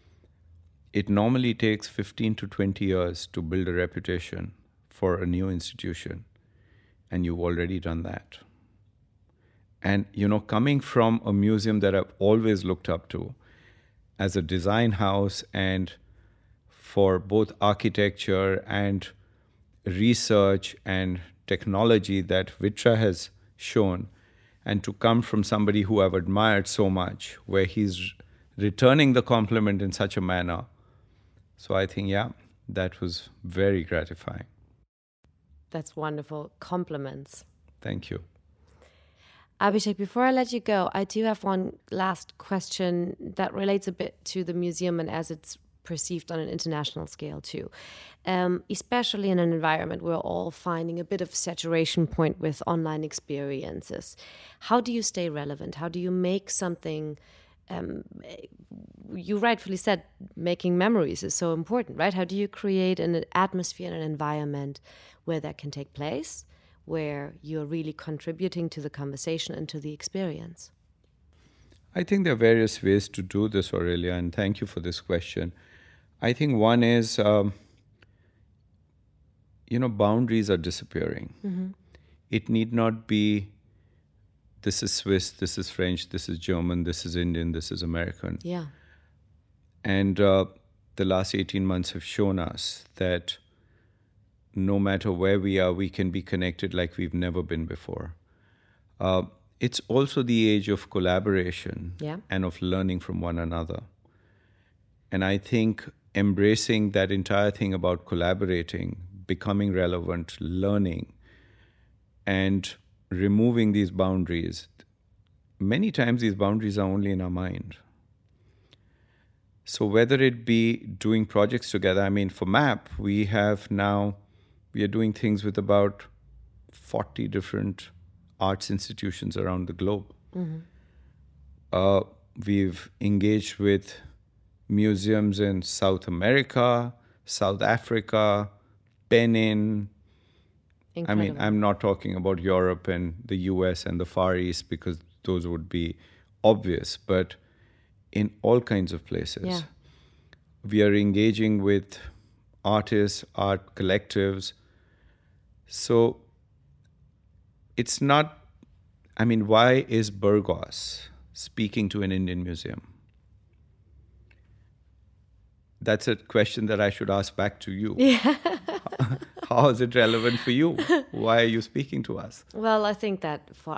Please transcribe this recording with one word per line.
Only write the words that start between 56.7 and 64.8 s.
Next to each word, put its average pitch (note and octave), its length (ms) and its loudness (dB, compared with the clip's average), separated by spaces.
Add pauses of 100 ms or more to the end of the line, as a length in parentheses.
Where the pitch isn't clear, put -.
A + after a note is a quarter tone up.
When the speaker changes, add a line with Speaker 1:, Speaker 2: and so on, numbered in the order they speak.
Speaker 2:
um, - 360 -10 (1080)
you F#3+ 220 -4
rightfully G3+ 400 0
said, F#3 280 0 (320)
making F3 420 0
memories F3+ 440 2
is - 120 -4
so E3+ 180 -2
important, D#3+ 460 -4
right? F3+ 160 0
How F#3 100 -2
do F3+ 120 -6
you G3+ 120 -2
create F#3 500 0
an E3 260 0 (100)
atmosphere F#3 540 -2
and E3+ 80 -8
an D#3+ 60 -6
environment D3 800 -6 (460)